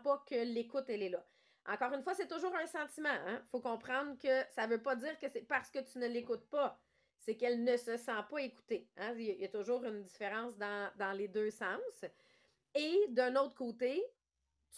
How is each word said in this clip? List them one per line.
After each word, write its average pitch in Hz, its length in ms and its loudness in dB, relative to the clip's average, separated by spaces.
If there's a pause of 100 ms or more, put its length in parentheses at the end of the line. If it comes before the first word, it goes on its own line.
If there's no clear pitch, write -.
pas 277 260 4
que 277 60 -2
l'écoute, 233 540 0
elle 202 140 0
est 190 60 0
là. 180 160 -2 (400)
Encore 247 280 0
une 277 100 -2
fois, 370 100 0
c'est 381 140 -2
toujours 349 280 -2
un 330 120 0
sentiment, 302 420 -2
hein. 196 320 0 (100)
Faut 247 100 -2
comprendre 254 560 -2
que 262 260 4 (100)
ça 220 140 0
veut 226 140 2
pas 254 160 2
dire 302 200 -4
que 277 120 -6
c'est - 140 -6
parce 277 260 0
que 277 100 -4
tu 262 180 -8
ne 240 100 0
l'écoutes 240 420 -2
pas. 285 320 0 (380)
C'est 220 160 -2
qu'elle 240 280 2
ne 240 140 4
se 240 180 -2
sent 233 340 -2
pas 294 100 -2
écoutée, 233 580 -4
hein. 214 200 -4
Il 226 60 -4
y 214 80 0
a, - 20 2
il - 80 -4
y 190 40 -2
a 190 40 -4
toujours 240 360 0
une 208 180 -4
différence 214 540 -4
dans, 202 400 -2
dans 196 160 0
les 196 160 -2
deux 214 220 0
sens. 220 540 -4 (680)
Et 320 340 6
d'un 247 280 4
autre 277 180 4
côté, 247 480 0 (760)